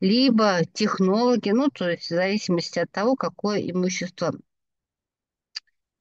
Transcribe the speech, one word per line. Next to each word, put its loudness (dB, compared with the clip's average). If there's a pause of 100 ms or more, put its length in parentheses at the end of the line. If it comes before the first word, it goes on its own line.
либо 4
технологи, 0
ну, 2
то -4
есть -6
в -6
зависимости -2
от -4
того, 0
какое -4
имущество -4 (1700)